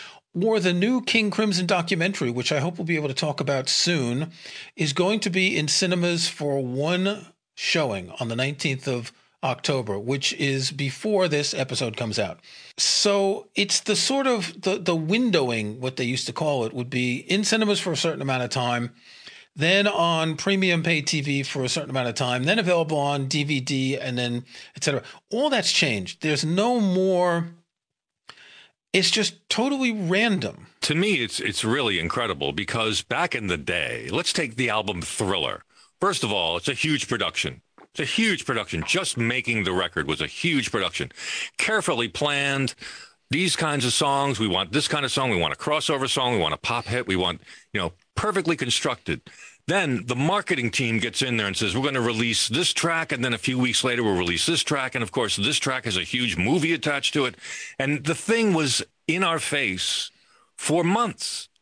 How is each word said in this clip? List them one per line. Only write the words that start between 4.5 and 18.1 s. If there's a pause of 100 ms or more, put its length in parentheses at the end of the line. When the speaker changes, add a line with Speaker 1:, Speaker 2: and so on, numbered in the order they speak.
Speaker 1:
is
going
to
be
in
cinemas
for
one (280)
showing
on
the
nineteenth
of (300)
October,
which
is
before
this
episode
comes
out. (360)
So
it's
the
sort
of,
the,
the
windowing,
what
they
used
to
call
it,
would
be
in
cinemas
for
a
certain